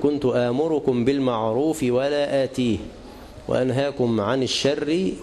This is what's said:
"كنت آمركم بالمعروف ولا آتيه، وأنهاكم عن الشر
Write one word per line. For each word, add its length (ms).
"كنت 220
آمركم 800
بالمعروف 760
ولا 600
آتيه، 340
وأنهاكم 720
عن 220
الشر 680